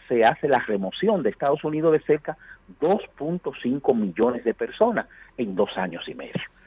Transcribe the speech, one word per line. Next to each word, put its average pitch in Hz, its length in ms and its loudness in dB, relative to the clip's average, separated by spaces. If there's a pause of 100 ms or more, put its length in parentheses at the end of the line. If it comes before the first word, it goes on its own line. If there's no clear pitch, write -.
se 117 180 2
hace 123 220 2
la 123 120 4
remoción 120 640 0
de 104 80 0
Estados 143 320 0
Unidos 156 280 2
de 156 100 4
cerca 151 360 0 (420)
dos 190 220 2 (160)
punto 160 340 -6 (120)
cinco 131 320 2
millones 110 480 0
de 117 100 0
personas 202 540 0 (300)
en 101 180 -4
dos 101 200 0
años 87 320 -6
y - 60 -10
medio. - 280 -8 (260)